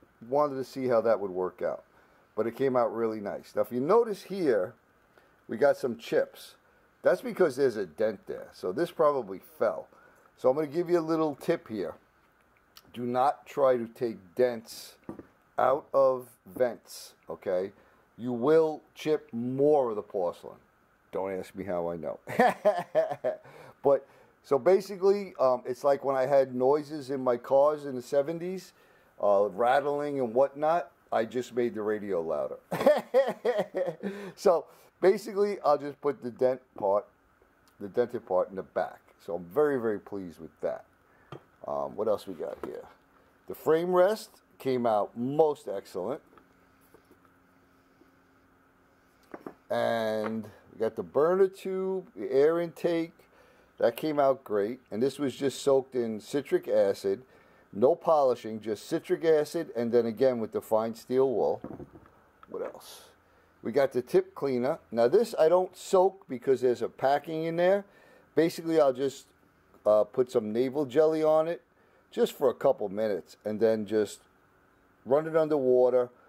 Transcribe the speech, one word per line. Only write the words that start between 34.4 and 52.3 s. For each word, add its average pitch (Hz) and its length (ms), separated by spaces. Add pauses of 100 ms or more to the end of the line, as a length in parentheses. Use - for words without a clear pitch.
basically, 202 600
I'll 147 120
just 139 240
put 143 220
the 120 80
dent 127 300 (180)
part, 101 280 (720)
the 101 100
dented 117 360
part 90 240
in 95 80
the 95 60
back. - 380 (240)
So 92 100
I'm 87 100
very, 135 360
very 110 200
pleased 90 400
with 80 220
that. 78 220 (840)
Um, 69 260
what 107 140
else 101 180
we 95 80
got - 300
here? - 200 (640)
The - 60
frame 170 380
rest 185 380 (280)
came 127 280
out 107 300
most 143 520
excellent. 101 520 (3500)
And 110 760 (280)
we - 80
got - 160
the 107 60
burner 170 460
tube, 190 580 (100)
the 101 160